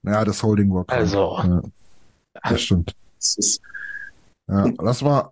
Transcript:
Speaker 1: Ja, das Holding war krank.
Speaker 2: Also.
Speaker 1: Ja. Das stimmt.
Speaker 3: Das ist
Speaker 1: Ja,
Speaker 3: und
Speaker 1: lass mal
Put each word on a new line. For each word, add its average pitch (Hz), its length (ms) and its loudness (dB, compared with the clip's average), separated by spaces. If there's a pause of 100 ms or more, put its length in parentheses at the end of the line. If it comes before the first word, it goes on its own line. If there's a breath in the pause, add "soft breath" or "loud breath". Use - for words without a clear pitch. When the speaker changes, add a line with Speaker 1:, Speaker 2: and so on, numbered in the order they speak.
Speaker 1:
Ja, 107 220 0
das 101 180 -2
Holding 104 300 4
war 90 120 0
krank. 127 140 -2
Speaker 2:
Also. 98 420 0
Speaker 1:
Ja. 87 200 2 (880)
Das - 120 2
stimmt. 87 320 0 (240)
Speaker 3:
Das - 200 -4
ist - 240 -2 (880 loud breath)
Speaker 1:
Ja, 98 140 2
Speaker 3:
und - 180 0
Speaker 1:
lass 120 200 0
mal 139 300 0